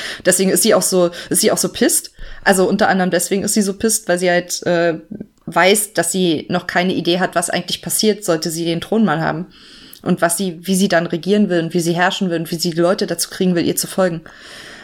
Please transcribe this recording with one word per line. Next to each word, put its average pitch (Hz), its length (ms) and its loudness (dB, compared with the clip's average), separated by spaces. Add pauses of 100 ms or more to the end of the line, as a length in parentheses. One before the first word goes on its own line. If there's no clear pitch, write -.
(260)
Deswegen 190 240 4
ist - 140 2
sie 208 100 6
auch 185 80 4
so, 180 300 2 (180)
ist 143 120 0
sie 208 100 4
auch 180 60 0
so 185 100 0
pisst. - 440 0 (340)
Also 190 240 2
unter 196 180 2
anderem 185 240 0
deswegen 180 320 -2
ist 208 100 -4
sie 220 80 2
so 196 120 -2
pisst, 220 340 -2
weil 180 120 2
sie 180 100 0
halt, 175 360 -2
äh, 170 340 0 (460)
weiß, 185 460 2
dass - 220 -2
sie 175 360 0
noch 180 180 -4
keine 180 260 0
Idee 170 260 0
hat, 180 160 -2
was 175 140 0
eigentlich - 320 -4
passiert, 208 420 0
sollte 165 260 0
sie 165 140 -4
den 165 160 -2
Thron 220 240 0
mal 160 160 2
haben. 156 280 -2 (560)
Und 180 180 0
was 170 160 2
sie, 180 240 -4
wie 190 140 -2
sie 196 120 4
dann 170 180 2
regieren 185 440 2
will 175 120 2
und 160 120 -4
wie 180 80 2
sie 165 120 0
herrschen 180 360 0
will 170 100 0
und 165 100 -6
wie 180 60 -4
sie 170 140 -2
die 160 100 -2
Leute 185 280 2
dazu - 220 -4
kriegen 185 260 0
will, 165 120 0
ihr - 80 0
zu - 120 -4
folgen. 175 340 -2 (640)